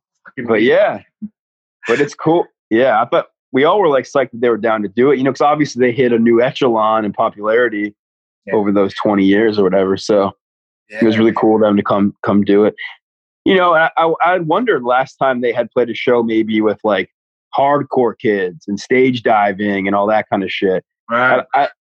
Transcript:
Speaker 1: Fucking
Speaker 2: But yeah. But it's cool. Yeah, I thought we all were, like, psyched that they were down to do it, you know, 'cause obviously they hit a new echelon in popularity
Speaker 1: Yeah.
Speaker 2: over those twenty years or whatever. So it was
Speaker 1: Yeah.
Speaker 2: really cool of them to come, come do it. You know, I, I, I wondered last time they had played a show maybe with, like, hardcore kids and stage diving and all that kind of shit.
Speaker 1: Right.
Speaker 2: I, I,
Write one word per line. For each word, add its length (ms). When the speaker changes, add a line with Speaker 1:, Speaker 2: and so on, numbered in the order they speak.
Speaker 1:
Fucking 220
Speaker 2:
But 140
yeah. 400
But 140
it's 140
cool. 300
Yeah, 320
I 40
thought 220
we 120
all 160
were, 80
like, 180
psyched 260
that 100
they 80
were 80
down 240
to 80
do 220
it, 60
you 60
know, 80
'cause 100
obviously 380
they 160
hit 160
a 80
new 220
echelon 640
in 80
popularity 840
Speaker 1:
Yeah. 100
Speaker 2:
over 160
those 240
twenty 280
years 340
or 60
whatever. 340
So 360
it 140
was 120
Speaker 1:
Yeah. 40
Speaker 2:
really 140
cool 220
of 60
them 160
to 60
come, 400
come 200
do 220
it. 100
You 100
know, 200
I, 220
I, 160
I 140
wondered 440
last 340
time 240
they 120
had 180
played 180
a 60
show 280
maybe 360
with, 240
like, 280
hardcore 600
kids 500
and 120
stage 440
diving 640
and 80
all 120
that 220
kind 140
of 80
shit. 320
Speaker 1:
Right. 440
Speaker 2:
I, 100
I, 60